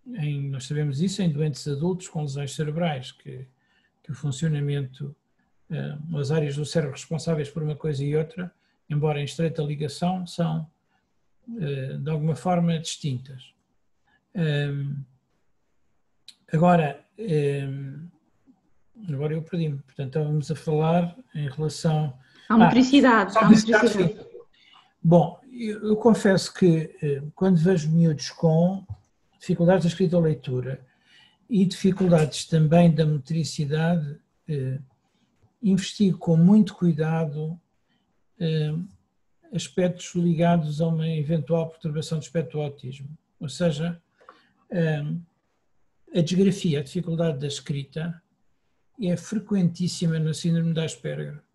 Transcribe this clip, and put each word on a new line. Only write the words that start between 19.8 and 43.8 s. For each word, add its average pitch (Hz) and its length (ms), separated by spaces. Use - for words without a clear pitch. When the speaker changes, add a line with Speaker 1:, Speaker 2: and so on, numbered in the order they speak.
Speaker 1:
estávamos 151 420
a 156 60
falar 170 600
em 147 140
relação 151 680
Speaker 2:
À 220 100
motricidade, 233 720
Speaker 1:
Ah, - 20
só 220 80
Speaker 2:
à 196 40
Speaker 1:
motricidade, 220 400
Speaker 2:
motricidade. 196 340
Speaker 1:
sim. - 60
Bom, 165 360
eu, 214 360
eu 214 80
confesso 214 580
que, 160 480
eh, 143 200
quando 185 240
vejo 160 320
miúdos 160 400
com 170 560
dificuldades 175 440
de 170 60
escrita 180 280
ou 170 60
leitura 131 640
e 196 180
dificuldades 180 800
também 165 480
da 156 100
motricidade, 156 1120
eh, 131 300
investigo 190 560
com 165 180
muito 196 380
cuidado, 160 840
eh, 156 340
aspectos - 600
ligados 170 680
a 165 80
uma 160 200
eventual 160 600
perturbação 156 500
do 139 40
espectro 165 360
do 151 60
autismo. 139 440
Ou 156 100
seja, 170 520